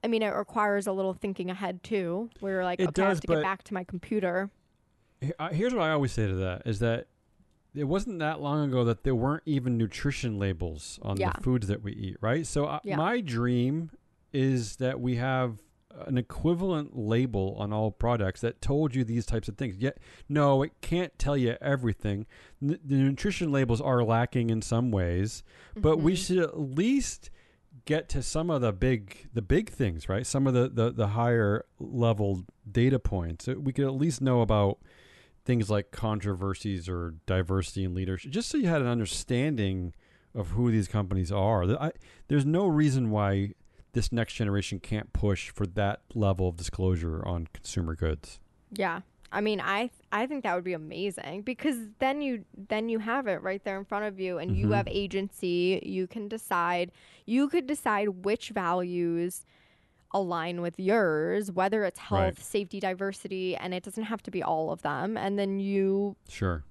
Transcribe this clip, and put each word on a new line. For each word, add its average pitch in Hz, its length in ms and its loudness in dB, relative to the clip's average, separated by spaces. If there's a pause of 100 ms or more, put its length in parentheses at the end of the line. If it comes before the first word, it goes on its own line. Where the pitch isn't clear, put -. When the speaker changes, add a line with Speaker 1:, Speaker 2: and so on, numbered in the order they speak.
Speaker 1:
I 226 60 0
mean, 226 140 2
it 202 120 0
requires 202 540 0
a 196 40 -2
little 190 220 -2
thinking 190 340 -6
ahead, 185 360 -6
too, 196 440 -2 (120)
where 196 140 -4
you're 185 100 0
like, 180 160 -2
Speaker 2:
It 180 80 2
Speaker 1:
"Okay, 180 140 0
I - 40 4
have 202 80 4
Speaker 2:
does, 156 60 -2
Speaker 1:
to - 80 -10
get 165 60 4
Speaker 2:
but 151 100 0
Speaker 1:
back 190 200 -2
to 208 100 -10
my 185 100 -4
computer." 190 680 -2 (720)
Speaker 2:
He-, 139 180 -4
uh, 160 120 -4
here's 208 220 0
what 214 120 0
I 156 80 2
always 143 180 2
say 110 160 0
to 95 80 0
that, 92 320 -2
is 107 140 -2
that 117 260 0 (680)
it 139 140 -2
wasn't 196 320 -2
that 151 200 -2
long 147 280 0
ago 127 160 4
that 117 180 0
there 131 140 2
weren't 135 300 0
even 127 300 0
nutrition 113 600 -2
labels 85 640 -4
on 98 140 -2
Speaker 1:
Yeah. 95 180 0
Speaker 2:
the - 80 -10
foods 123 240 2
that 101 160 -2
we 101 100 -6
eat, 104 280 -8
right? 135 260 0
So, 147 200 0
uh, - 180 -6
Speaker 1:
Yeah. 196 100 -4
Speaker 2:
my 196 260 0
dream 123 720 0 (420)
is 131 440 0
that 127 240 -2
we 123 160 0
have 127 440 0 (460)
an 127 120 2
equivalent 165 800 0
label 107 600 0
on 104 140 -2
all 107 180 0
products 110 500 0
that 117 200 -2
told 143 340 0
you 131 100 2
these 117 220 -2
types 113 220 -2
of 101 80 -10
things. 104 200 -6
Yet, 127 220 -2 (300)
no, 143 340 4
it 156 180 -2
can't 175 380 -2
tell 143 180 2
you 120 240 2
everything. 113 680 -2 (360)
N-, 147 220 0
the 139 120 2
nutrition 139 560 2
labels 123 280 2
are 127 220 2
lacking 117 480 2
in 113 120 2
some 117 280 0
ways, 92 520 0 (340)
but 160 220 4
we 160 160 4
Speaker 1:
Mm-hmm. 180 200 0
Speaker 2:
should 185 80 4
at - 160 -2
least 185 720 0 (540)
get - 240 0
to 135 140 0
some 170 280 -2
of 143 100 2
the 113 120 4
big, 107 640 0
the 117 80 -2
big 156 280 4
things, 87 380 -2
right? 104 180 0
Some 139 200 2
of 131 80 4
the, 123 140 4
the, 117 220 2
the 110 180 0
higher 113 560 2 (140)
level 104 640 0 (260)
data 123 280 4
points. 85 480 -2
Uh, 131 140 -2
we 135 120 -2
could 139 120 0
at 135 100 0
least 135 280 0
know 127 180 6
about 104 380 4 (640)
things 117 260 2
like 104 200 0
controversies 98 1000 -2
or 85 260 -4 (120)
diversity 95 580 0
in 90 100 -2
leadership, 95 360 -4
just 214 180 -2
so - 80 -2
you 233 120 2
had 160 120 4
an 127 80 2
understanding 113 1040 0 (400)
of 98 180 -4
who 120 180 4
these 110 180 2
companies 95 420 0
are. 98 360 2
Th-, 113 120 2
I, 156 140 -2 (360)
there's 143 180 4
no 175 200 4
reason 143 440 4
why 101 400 2 (420)
this 113 180 0
next 117 240 0
generation 101 460 0
can't - 320 -4
push - 380 0
for 101 160 -4
that 98 340 0 (140)
level 95 340 2
of 85 80 -2
disclosure 85 680 0
on 85 260 -2
consumer 82 420 -4
goods. 78 460 -4 (320)
Speaker 1:
Yeah. 185 300 -4 (280)
I 202 100 -2
mean, 208 200 0
I 196 220 -2
th-, 247 80 -4 (200)
I 214 160 0
think 277 180 -6
that 185 100 0
would 180 100 -2
be 185 80 -2
amazing 170 720 -6
because 254 340 -2 (220)
then 269 240 0
you, 247 220 -4 (120)
then 214 320 -4
you 226 120 0
have 233 260 -2
it 185 160 -2
right 190 220 -4
there 196 140 -4
in 196 60 -10
front 208 220 -4
of 196 120 -8
you 180 200 -4
and 156 180 -2
you - 100 2
Speaker 2:
Mm-hmm. 208 80 4
Speaker 1:
have 202 140 0
agency. 185 960 -2
You 185 220 -4
can 208 220 -10
decide, 175 600 -2 (360)
you 262 220 2
could 285 180 0
decide 208 580 0
which 202 260 -2
values 175 920 -2 (680)
align 175 480 -2
with 175 180 -4
yours, 190 720 2
whether 202 340 2
it's 180 140 -2
health, 196 220 0
Speaker 2:
Right. 190 180 2
Speaker 1:
safety, 202 420 -4
diversity, 190 760 -4
and 180 180 -6
it 185 80 -6
doesn't 220 220 -8
have 214 200 -6
to - 60 -8
be 185 120 -4
all 160 280 0
of - 120 -6
them. 151 340 -4
And 202 220 -2
then 196 200 0
you 196 580 0 (120)
Speaker 2:
Sure. 85 420 -2